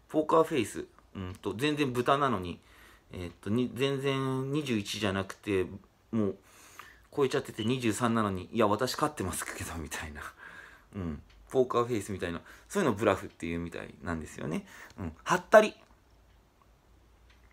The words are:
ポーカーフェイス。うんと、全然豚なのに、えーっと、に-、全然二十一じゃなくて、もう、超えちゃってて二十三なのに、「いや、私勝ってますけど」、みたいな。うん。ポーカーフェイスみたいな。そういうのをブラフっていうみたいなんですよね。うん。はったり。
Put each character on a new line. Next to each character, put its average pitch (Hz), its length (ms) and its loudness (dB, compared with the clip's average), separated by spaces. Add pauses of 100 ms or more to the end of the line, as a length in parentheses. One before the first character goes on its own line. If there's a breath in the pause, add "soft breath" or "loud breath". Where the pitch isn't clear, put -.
ポ 156 140 2
ー 151 40 -6
カ 160 140 6
ー 160 40 6
フ 160 120 -2
ェ - 20 4
イ 104 80 0
ス。 - 200 -8 (280)
う 98 60 -8
ん 92 140 -8
と、 98 200 -4
全 147 220 0
然 143 160 0
豚 123 260 2
な 143 100 2
の 107 120 0
に、 90 200 -8 (520 soft breath)
え 90 140 -8
ー 85 40 -10
っ - 100 -12
と、 98 100 -6
に-、 123 240 2
全 139 260 0
然 135 520 -2
二 151 120 -2
十 127 120 0
一 101 220 -4
じ 107 80 0
ゃ 95 60 2
な 95 120 -2
く - 120 -10
て、 95 300 0 (440)
も 110 160 2
う、 98 100 -2 (760 loud breath)
超 147 100 2
え 131 40 4
ち 143 80 0
ゃ - 20 2
っ 131 40 0
て - 100 -12
て 110 120 -4
二 127 160 0
十 117 120 2
三 117 220 0
な 113 100 2
の 104 60 0
に、 90 220 -6
「い 113 60 0
や、 113 80 6
私 104 280 2
勝 151 140 0
っ - 60 -8
て - 80 -4
ま 90 100 -2
す - 120 -6
け - 180 -10
ど」、 - 160 -8
み 76 100 -8
た - 160 -8
い 78 80 -12
な。 76 80 -14 (760 loud breath)
う - 20 -4
ん。 80 240 -6 (280)
ポ 131 120 6
ー 123 60 2
カ 120 140 2
ー 117 40 0
フ 123 60 -6
ェ 117 60 0
イ 98 40 -2
ス 104 80 -8
み 95 80 -4
た 90 100 -4
い 85 40 -4
な。 85 80 -8 (280 loud breath)
そ 202 120 0
う - 20 4
い 170 40 4
う - 20 6
の 113 60 2
を 95 40 -6
ブ 110 60 0
ラ 101 100 6
フ 95 120 -4
っ - 20 -16
て - 180 -10
い 85 80 -2
う 85 60 -2
み 85 100 -6
た 50 140 -10
い - 180 -16
な 85 120 -2
ん 82 60 -4
で 76 60 -10
す - 120 -16
よ - 100 -6
ね。 196 180 -4 (320 loud breath)
う 98 60 -8
ん。 80 80 -6 (100)
は - 140 2
っ 185 120 -10
た - 120 12
り。 - 160 4 (1800)